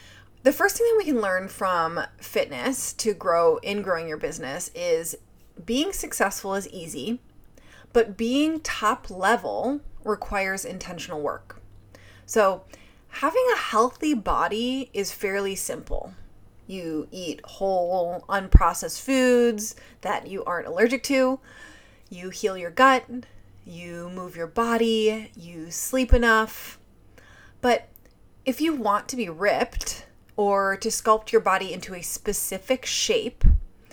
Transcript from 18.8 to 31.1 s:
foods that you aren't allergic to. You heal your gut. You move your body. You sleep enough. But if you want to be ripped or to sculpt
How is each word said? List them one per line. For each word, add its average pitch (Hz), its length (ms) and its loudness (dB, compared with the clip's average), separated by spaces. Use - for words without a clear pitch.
foods 240 720 2
that - 280 -6
you 190 160 -8
aren't 170 240 -6
allergic 226 360 2
to. 262 360 2
You 185 220 -12
heal 190 260 -4
your 175 140 -8
gut. 262 340 6
You 175 440 -12
move 180 260 -12
your 170 100 -6
body. 220 880 2
You 170 360 -14
sleep 262 420 2
enough. 220 640 4
But - 280 2
if 254 140 0
you 311 140 2
want 208 340 0
to - 80 -8
be 220 120 -4
ripped - 800 -2
or 196 420 2
to - 100 -4
sculpt 220 440 0